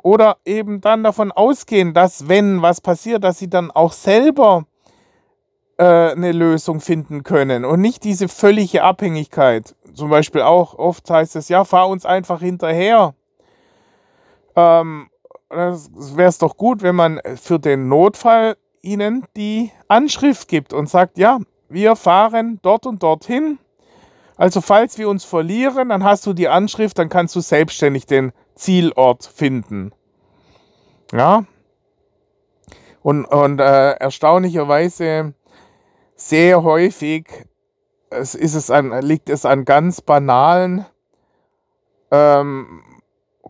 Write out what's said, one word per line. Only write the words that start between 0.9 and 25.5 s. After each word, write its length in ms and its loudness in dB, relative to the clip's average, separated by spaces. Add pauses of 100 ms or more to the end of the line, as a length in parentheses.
davon 300 -2
ausgehen, 600 0
dass, 340 2
wenn 320 2
was 200 0
passiert, 440 -4
dass 140 -2
sie 100 -10
dann 220 -2
auch 220 0
selber, 760 2 (1120)
äh, 60 4
eine 480 2
Lösung 480 -2
finden 420 -6
können 420 0
und 160 0
nicht 240 -2
diese 240 -4
völlige 540 2
Abhängigkeit. 920 -2 (200)
Zum 160 -10
Beispiel 320 0
auch, 320 2
oft 340 -6
heißt 280 0
es, 120 -10
"Ja, 160 2
fahr 240 2
uns 160 -8
einfach 360 -4
hinterher." 760 0 (1400)
Ähm, 520 2 (400)
das 680 -8
wär's 220 2
doch 180 -2
gut, 260 -2
wenn 120 0
man 260 0 (160)
für 220 -4
den 300 -2
Notfall 680 2 (260)
ihnen 420 -6 (120)
die 340 -6 (180)
Anschrift 600 0
gibt 240 -4
und 160 -4
sagt, 300 0
"Ja, 200 2 (300)
wir 280 0
fahren 680 0
dort 240 0
und 160 -8
dorthin. 560 -4 (800)
Also 240 0
falls 380 0
wir 100 -6
uns 160 -6
verlieren, 640 -4